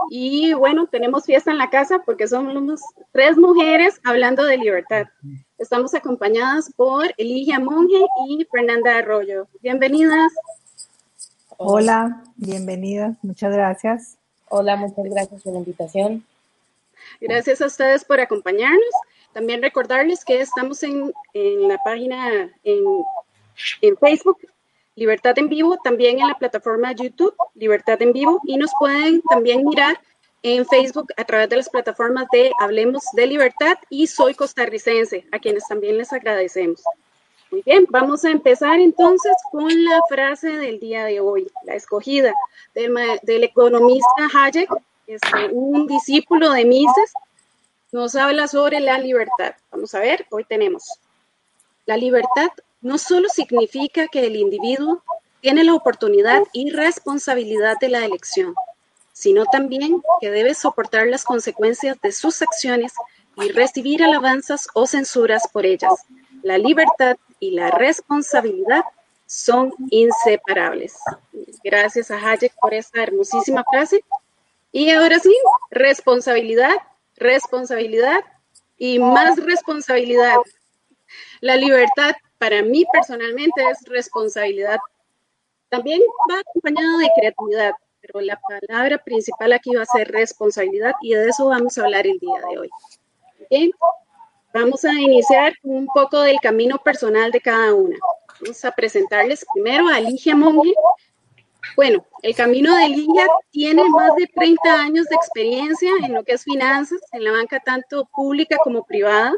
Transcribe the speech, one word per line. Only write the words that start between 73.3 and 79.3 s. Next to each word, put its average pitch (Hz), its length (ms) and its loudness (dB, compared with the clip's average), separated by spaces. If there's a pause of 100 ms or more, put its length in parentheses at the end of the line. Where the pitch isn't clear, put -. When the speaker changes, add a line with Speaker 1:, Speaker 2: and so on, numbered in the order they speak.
Speaker 1:
frase. 320 320 0 (720)
Y 302 180 0
ahora 330 300 4
sí, 370 140 6 (360)
responsabilidad, 247 1040 2 (420)
responsabilidad 254 1040 0 (560)
y 247 220 -2
más 254 440 4